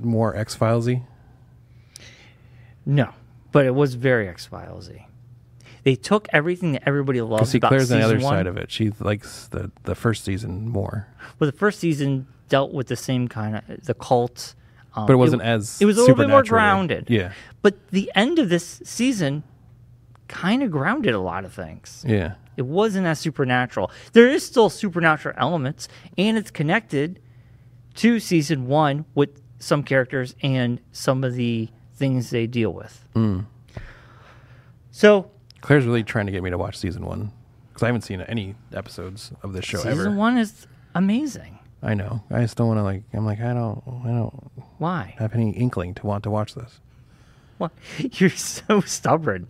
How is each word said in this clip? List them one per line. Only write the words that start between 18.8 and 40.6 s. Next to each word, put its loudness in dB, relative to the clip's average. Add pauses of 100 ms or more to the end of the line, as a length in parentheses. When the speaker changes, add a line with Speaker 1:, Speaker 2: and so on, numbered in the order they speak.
Speaker 2:
season -2 (880)
kinda -2
grounded 0
a 0
lot -6
of -16
things. -16
Speaker 1:
Yeah. 0 (220)
Speaker 2:
It -4
wasn't 0
as -2
supernatural. 0 (220)
There 10
is 0
still 4
supernatural -2
elements, -2 (300)
and 2
it's -6
connected -2 (760)
to 2
season 0
one 0
with 0 (200)
some 0
characters -2
and 0 (140)
some -2
of -4
the -2 (240)
things -2
they -2
deal -2
with. -18
Speaker 1:
Mm. 0 (1400)
Speaker 2:
So 4 (300)
Speaker 1:
Claire's 4
really 0
trying -4
to -6
get -4
me -4
to -4
watch -6
season -6
one -8 (420)
'cause -6
I 2
haven't 0
seen -8
any -8 (180)
episodes -12 (120)
of -10
this -8
show -6
Speaker 2:
season -2
Speaker 1:
ever. -2
Speaker 2:
one 0
is -6 (280)